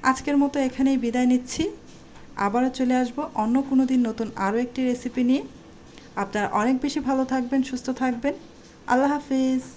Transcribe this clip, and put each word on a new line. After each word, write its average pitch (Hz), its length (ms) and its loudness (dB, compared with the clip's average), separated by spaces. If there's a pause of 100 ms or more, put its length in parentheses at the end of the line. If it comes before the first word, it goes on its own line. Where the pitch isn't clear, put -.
আজকের 285 320 0
মতো 277 160 0 (100)
এখানেই 269 380 2
বিদায় 247 260 2
নিচ্ছি, 247 320 0 (800)
আবারও 240 320 2
চলে 254 240 2
আসব 247 160 -4 (260)
অন্য 226 120 0 (140)
কোনো 262 220 4
দিন 254 180 4
নতুন 220 180 -4 (180)
আরও 202 200 0
একটি 247 140 -8 (100)
রেসিপি 247 400 -2
নিয়ে। 294 140 2 (800)
আপনারা 202 240 -2 (140)
অনেক 254 220 2
বেশি 294 160 -2 (100)
ভালো 269 140 2 (100)
থাকবেন, 262 360 0
সুস্থ 247 180 -6 (140)
থাকবেন। 254 320 -2 (580)
আল্লাহ 269 240 4
হাফিজ। 262 480 0 (140)